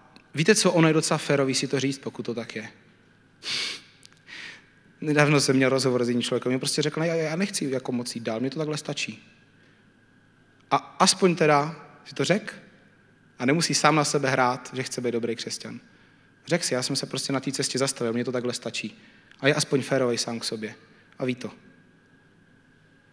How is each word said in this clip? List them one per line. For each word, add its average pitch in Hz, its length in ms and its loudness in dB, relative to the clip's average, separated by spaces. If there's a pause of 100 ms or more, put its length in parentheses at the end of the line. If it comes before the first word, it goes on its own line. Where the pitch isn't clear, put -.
(360)
víte 165 200 4
co, 190 160 4
ono 165 160 6
je 156 60 4
docela 156 240 2
férový 139 380 0
si 135 120 0
to 135 120 -2
říct, 135 200 -2
pokud - 240 -10
to 120 100 -6
tak 113 220 -10
je. 110 140 -10 (2250)
Nedávno 147 360 6
jsem 135 160 4
měl 131 140 6
rozhovor 123 360 2
s - 20 2
jedním 120 160 0
člověkem, 127 280 -2
mi 131 80 0
prostě - 220 -2
řekl, 151 180 -2
"Ne, 165 80 0
já, 165 80 0
já 160 200 -2
nechci 196 300 -2
jako 131 260 -4
moc 120 240 -4
jít 117 60 -6
dál, 113 180 -4
mně 127 100 0
to 147 100 -6
takhle 151 180 -2
stačí." - 520 -8 (1400)
A 139 40 6
aspoň 180 600 2
teda 151 400 4 (300)
si - 100 -18
to 143 80 -2
řek - 400 -2 (760)
a 123 60 -4
nemusí 160 280 2
sám 151 220 4
na 151 80 4
sebe 143 260 0
hrát, 127 440 0
že 127 100 -6
chce - 180 -8
být 123 100 -2
dobrý 113 240 -2
křesťan. 117 440 -10 (680)
Řek 170 160 0
si, - 100 -2
"Já 127 100 0
jsem 139 120 -2
se - 100 -4
prostě - 280 -4
na 131 60 0
té 135 120 -4
cestě 135 280 -4
zastavil, 123 340 -2
mně 120 120 -2
to 127 60 -4
takhle 123 220 -2
stačí." - 480 -8 (380)
A 135 80 2
je 147 60 6
aspoň 147 280 2
férovej 123 360 0
sám 117 220 -4
k - 40 -8
sobě. 110 320 -8 (440)
A 135 60 -4
ví 127 100 -2
to. 110 160 -10 (1600)